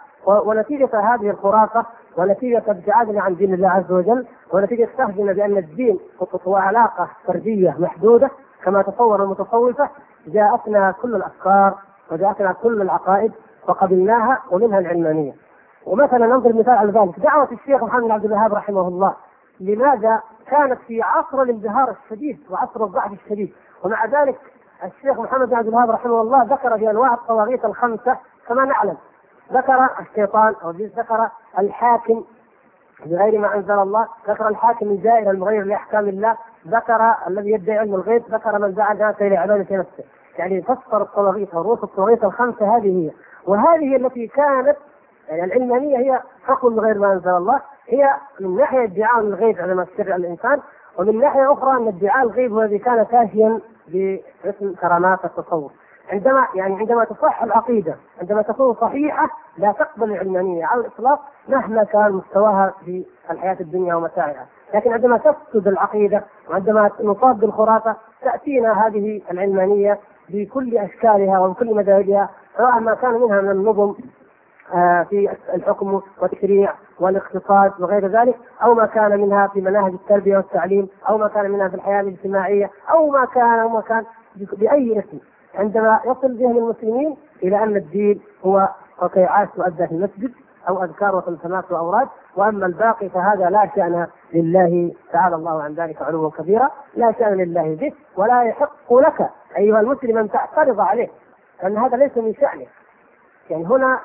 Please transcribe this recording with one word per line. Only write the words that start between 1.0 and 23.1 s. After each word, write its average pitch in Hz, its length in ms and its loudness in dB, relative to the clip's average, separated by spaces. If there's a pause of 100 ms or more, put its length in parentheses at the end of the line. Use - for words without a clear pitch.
الخرافة 208 560 2 (320)
ونتيجة 202 500 0
ابتعادنا 208 540 0
عن 185 140 -2
دين 190 180 0
الله 185 160 2
عز 180 220 0
وجل 208 340 2 (280)
ونتيجة 208 440 0
فهمنا 202 360 -2
بأن 202 240 0
الدين 185 420 -2 (200)
خطوط 180 280 -8
وعلاقة 196 600 2 (200)
فردية 185 520 0
محدودة 233 500 4 (340)
كما 196 180 2
تصور 202 420 2
المتصوفة، 233 680 0 (380)
جاءتنا 208 640 2 (100)
كل 240 140 -4
الأفكار 190 640 2 (340)
وجاءتنا 190 420 0
كل 226 280 0
العقائد 190 500 0 (360)
وقبلناها، 196 760 2 (100)
ومنها 196 280 2
العلمانية. 160 540 -2 (520)
ومثلًا 240 420 2
ننظر 240 260 4
مثال 220 200 2
على 208 180 2
ذلك، 196 280 2
دعوة 285 320 2
الشيخ 247 320 -2
محمد 233 200 -2
بن 226 80 -2
عبد 214 140 0
الوهاب 208 280 0
رحمه 196 340 -2
الله، 185 260 -2 (460)
لماذا 220 600 0 (260)
كانت 269 400 0
في 226 140 -6
عصر 269 400 -2
الازدهار 226 600 -2
الشديد 226 360 -12 (100)
وعصر 220 340 -6
الضعف 180 280 -6